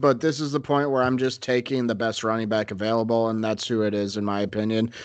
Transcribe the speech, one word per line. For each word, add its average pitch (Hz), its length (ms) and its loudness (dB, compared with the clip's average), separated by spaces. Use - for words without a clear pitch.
but 135 180 4
this 151 220 0
is 143 100 -4
the 143 80 0
point 143 320 0
where 131 100 2
I'm 127 160 2
just 127 240 -2
taking 123 460 0
the 113 80 0
best 110 260 -2
running 110 280 0
back 107 200 0
available, 113 600 0
and 110 120 -2
that's 110 240 -2
who 113 180 0
it 104 100 2
is, 101 240 -2
in 104 80 -2
my 101 160 0
opinion. 110 500 0